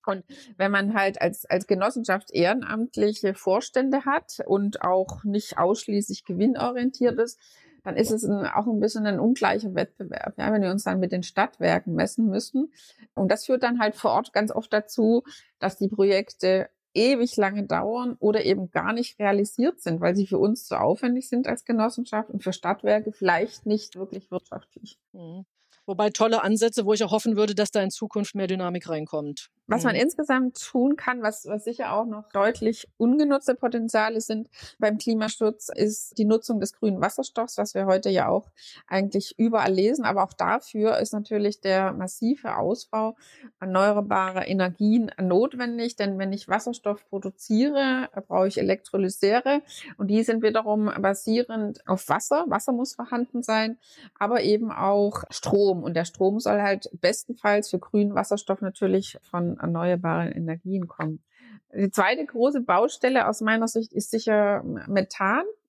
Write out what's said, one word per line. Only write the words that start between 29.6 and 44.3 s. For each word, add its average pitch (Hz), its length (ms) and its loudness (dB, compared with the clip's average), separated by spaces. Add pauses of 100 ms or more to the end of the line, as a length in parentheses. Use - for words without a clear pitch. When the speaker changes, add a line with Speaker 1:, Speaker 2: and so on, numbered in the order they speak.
Speaker 1:
Was 220 140 0
man 233 120 2
Speaker 2:
Mhm. - 60 2
Speaker 1:
insgesamt 262 580 0
tun 269 360 2
kann, 247 260 -4
was, 214 240 -4
was 214 180 -6
sicher 233 300 -6
auch 220 140 0
noch 214 240 -10
deutlich 220 560 0 (100)
ungenutzte 277 560 4
Potenziale 226 680 0
sind 220 300 -6 (300)
beim 214 180 2
Klimaschutz, 220 760 0
ist - 440 -2
die 214 80 2
Nutzung 220 340 2
des 190 140 -4
grünen 196 280 0
Wasserstoffs, 233 580 -4
was 214 160 -4
wir 196 100 0
heute 190 240 2
ja 190 200 2
auch 202 200 0 (380)
eigentlich 196 500 -2
überall 226 340 2
lesen. 214 340 2
Aber 196 180 2
auch 196 100 -4
dafür 220 640 0
ist - 160 -2
natürlich 208 480 -2
der 190 320 0
massive 226 640 -4
Ausbau 220 580 -2 (440)
erneuerbarer 190 880 2